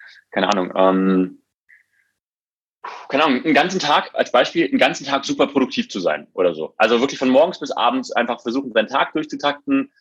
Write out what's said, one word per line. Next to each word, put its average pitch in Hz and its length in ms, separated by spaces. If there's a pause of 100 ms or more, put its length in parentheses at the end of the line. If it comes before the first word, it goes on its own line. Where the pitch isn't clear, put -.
(300)
keine 95 180
Ahnung, 95 260
ähm, 95 680 (1700)
keine 143 160
Ahnung, 131 200
einen 156 100
ganzen 180 260
Tag, 156 340
als - 180
Beispiel, 151 360
einen 131 100
ganzen 143 260
Tag 139 200
super 143 240
produktiv 123 400
zu 107 120
sein 76 340
oder 90 200
so. 78 220
Also 113 240
wirklich 139 180
von 131 100
morgens 151 300
bis 139 140
abends 120 400
einfach 117 280
versuchen, 123 320
seinen 107 160
Tag 143 240
durchzutakten, 143 880